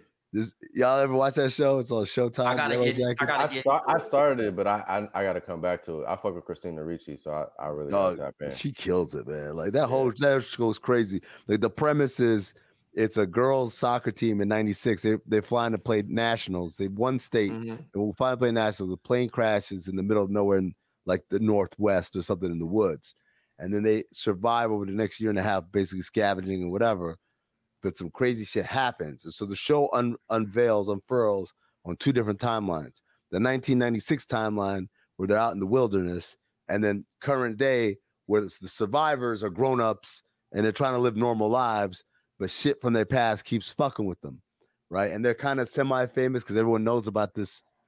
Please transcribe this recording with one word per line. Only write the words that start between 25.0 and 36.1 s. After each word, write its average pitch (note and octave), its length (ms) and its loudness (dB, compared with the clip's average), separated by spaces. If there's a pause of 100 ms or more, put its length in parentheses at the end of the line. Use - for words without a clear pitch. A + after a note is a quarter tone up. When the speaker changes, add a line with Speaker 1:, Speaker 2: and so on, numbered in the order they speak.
Speaker 1:
year A2 100 0
and G#2 100 0
a F#2+ 40 0
half, F#2+ 300 0
basically F#2+ 300 -2
scavenging F#2+ 600 -2
and F2 80 -4
whatever. F#2+ 460 0 (680)
But F#2 140 -4
some E2+ 140 -8
crazy A#2+ 340 -2
shit - 220 -4
happens. F2 560 -4
And E2 100 -14
so - 140 -10
the G2 80 -8
show D3 360 2
un-, A#2+ 240 0 (140)
unveils, A2 580 2
unfurls G#2 640 0 (320)
on F2 120 -8
two C#3 180 0
different G#2+ 260 0
timelines. G2 600 -2 (300)
The F2+ 80 -2
nineteen B2+ 400 2
ninety-six A#2+ 440 0
timeline, G#2 640 -2 (280)
where F#2+ 120 -2
they're G#2 120 4
out A2+ 160 2
in G2+ 40 -6
the G2 60 -2
wilderness, G2 720 0 (300)